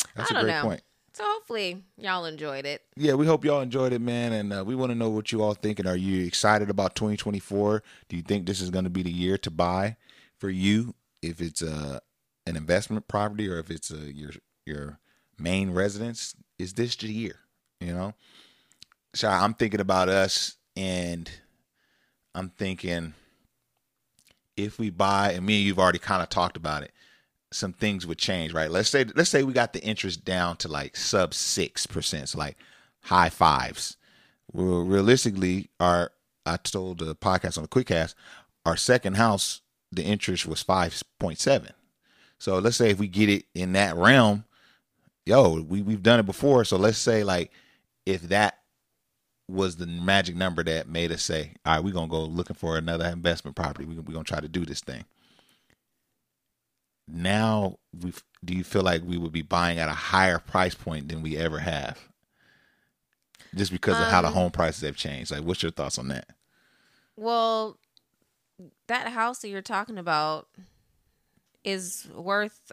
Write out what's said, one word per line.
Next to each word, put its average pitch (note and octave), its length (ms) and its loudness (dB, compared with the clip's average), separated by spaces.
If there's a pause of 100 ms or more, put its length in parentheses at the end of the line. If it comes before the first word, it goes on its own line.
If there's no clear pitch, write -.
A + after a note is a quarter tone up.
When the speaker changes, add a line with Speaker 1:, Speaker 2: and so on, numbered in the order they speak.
(140)
Speaker 1:
That's A4+ 180 -4
Speaker 2:
I - 20 0
Speaker 1:
a - 40 -
Speaker 2:
don't A3 60 2
Speaker 1:
great F3 100 2
Speaker 2:
know. D3+ 80 -2
Speaker 1:
point. G#2 200 -2 (300)
Speaker 2:
So G#4+ 120 -10
hopefully A3 580 -6 (140)
y'all F#3 280 -4
enjoyed D3 400 -8
it. C#3+ 180 -8 (140)
Speaker 1:
Yeah, C#3+ 180 4
we D3 120 4
hope D#3+ 180 4
y'all D3 160 4
enjoyed B2+ 320 0
it, A#2+ 80 0
man. A#2+ 320 0
And, G#2 200 -2
uh, F#2+ 120 -4
we A2+ 100 -4
wanna B2+ 200 -2
know A#2 160 0
what G#2+ 220 -2
you A2 100 2
all G#2 120 2
thinking. G#2 320 -2
Are F#2 100 0
you F#2 280 0
excited G#2 460 2
about G2 260 0
twenty G#2+ 200 -2
twenty-four? G#2 640 0 (260)
Do - 80 -8
you E2+ 60 -6
think F#2+ 240 -2
this F#2+ 140 -2
is F2+ 100 -4
gonna F#2 200 -2
be F#2 120 -2
the F2 100 -4
year F2+ 260 0
to - 120 -6
buy F2+ 460 -2 (400)
for G2 140 -6
you? G#2 440 0 (280)
If E2 180 -8
it's, E2 220 -6
uh, D2 360 -8 (480)
an E2+ 100 -6
investment F2+ 520 -2
property G#2 400 -2
or F2 100 -4
if E2 120 -8
it's, D#2+ 220 -10
uh, D#2 40 -12 (160)
your, D2 180 -14 (360)
your D2 320 -10 (400)
main F#2+ 340 -2
residence, G#2 640 -2 (240)
is F#2 160 -8
this A#2+ 220 -2
the A2 160 -8
year? G#2+ 280 -8 (400)
You F2 120 -6
know, F#2 220 -6 (1000)
Shy, A2 180 0
I'm G2 220 4
thinking G#2+ 260 0
about F#2 280 4
us, F#2+ 480 2 (200)
and F2+ 520 -4 (1080)
I'm F#2 160 -8
thinking F2 640 -6 (1400)
if G#2 220 -6
we A2 120 -2
buy, G2 420 4
and F2+ 140 -4
me G#2+ 120 4
and G2 80 4
you've F#2+ 120 2
already F2+ 200 6
kinda F#2 280 -2
talked F2 300 0
about D2+ 260 -4
it, - 100 -16 (580)
some F#2+ 220 -6
things G2 340 -4
would E2 120 -6
change, E2 340 -2
right? D#2+ 180 -2
Let's F#2+ 200 2
say, C3+ 140 2 (100)
let's E3 160 4
say C#3 120 4
we C3 100 -2
got A#2+ 200 2
the - 100 -8
interest G2 420 -6
down F2 340 -2
to, - 100 -8
like, C#2+ 280 -8
sub F#2 360 0
six - 540 -2
percent, D2+ 440 -6
so, D#2 80 -8
like, D2 180 -6 (480)
high F2+ 260 4
fives. - 640 2 (560)
Well, F2+ 300 0
realistically, G2 880 4 (100)
our, F2 320 4 (320)
I - 140 -2
told F#2 400 -6
the D#2+ 160 -4
podcast F#2 420 0
on D#2+ 60 -6
the D#2 60 -8
Quickcast, E2+ 460 0 (520)
our E2 100 2
second A2+ 400 2
house, G#2+ 440 2 (300)
the F2 140 -4
interest G2 420 -2
was D#2 160 -6
five F2+ 400 0 (160)
point E2 200 -4
seven. C3 340 0 (640)
So F#2+ 200 0
let's A2+ 180 2
say A#2 140 6
if F#2+ 80 4
we G#2 100 0
get G2+ 220 4
it G2+ 240 2
in F#2 180 -4
that F#2+ 240 2
realm, A2 480 6 (800)
yo, F2+ 380 6
we, F2 200 -2
we've G2+ 200 -2
done A#2 180 6
it G2+ 60 2
before. B2 380 4
So G2+ 120 0
let's G#2 220 4
say, A2 260 2
like, F2+ 260 0 (540)
if F#2+ 240 -2
that G2+ 300 2 (920)
was F#2 280 -2
the F2 100 -8
magic F2 500 0
number F2 280 -2
that D#2+ 240 -2
made E2 220 -2
us D#2+ 120 -4
say, D#2 320 -4 (100)
"All D#2+ 120 4
right, D#2+ 80 2
we're G2 100 -2
gonna E2 140 -2
go D#2+ 160 -2
looking E2+ 320 -6
for E2 200 -2
another E2 300 -2
investment E2+ 500 -4
property. D2 300 -6
We, E2 120 -12
we're D#2 140 -12
gonna D#2 120 -8
try D#2 160 -6
to D#2 80 -10
do E2+ 180 -4
this C#2+ 140 -10
thing." - 260 -12 (2000)
Now, G2+ 680 0 (200)
we've, F2 240 -10 (220)
do F2 100 -4
you F#2 100 -2
feel G2 180 0
like F2 200 2
we F2 140 -4
would E2+ 160 -4
be D#2+ 100 -4
buying E2+ 360 0
at D#2+ 100 -2
a D2+ 60 -2
higher F#2 440 2
price F#2 360 0
point D2+ 340 -10
than D#2+ 140 -8
we D#2 160 -4
ever D#2+ 200 -2
have? D2+ 400 -6 (1600)
Just F#3 180 0
because F3+ 260 0
of A3+ 100 2
how F#2 120 8
the E2+ 80 4
Speaker 2:
Um, D2+ 60 -2
Speaker 1:
home F2+ 160 2
prices D#2+ 320 0
have C#2+ 140 -4
changed. C#2 340 -8
Like, D2 120 -6
what's F2 200 -2
your E2 100 -4
thoughts - 260 -6
on C2 100 -8
that? C2 200 -8 (880)
Speaker 2:
Well, A3+ 600 -2 (1120)
that A#3 200 -4
house A#3+ 300 -4
that G#3+ 100 -14
you're G3 140 -10
talking G#3+ 340 -6
about D#3 520 -2 (1160)
is F#3 500 -8
worth G3+ 580 -4